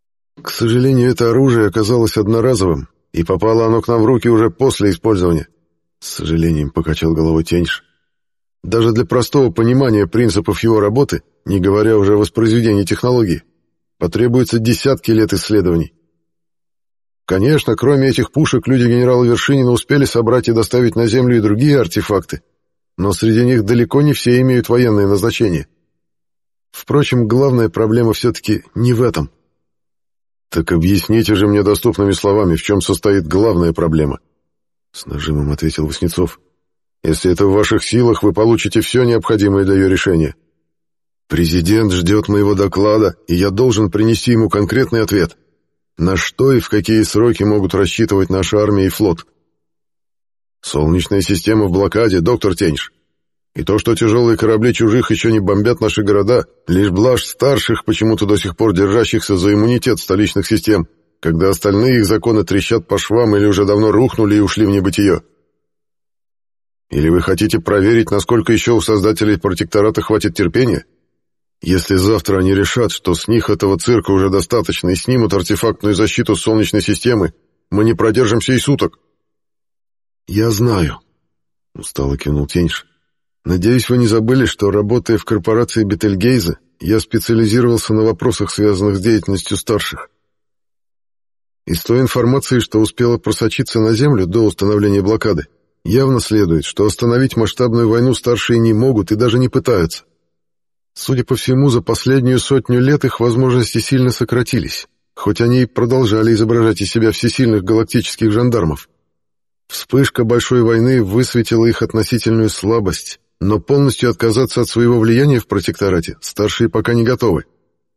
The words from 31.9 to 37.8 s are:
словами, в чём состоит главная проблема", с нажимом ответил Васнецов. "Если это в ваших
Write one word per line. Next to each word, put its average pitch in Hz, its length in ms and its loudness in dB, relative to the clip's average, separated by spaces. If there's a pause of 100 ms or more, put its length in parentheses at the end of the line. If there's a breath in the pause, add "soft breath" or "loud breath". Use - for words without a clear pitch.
словами, 98 440 0
в - 60 -4
чём 101 200 0
состоит 98 440 0
главная 87 460 2
проблема", 80 460 -2 (720)
с - 140 -18
нажимом 73 440 -4
ответил 78 360 -4
Васнецов. 85 540 -4 (640)
"Если 85 300 0
это 98 140 2
в 95 60 2
ваших 104 300 0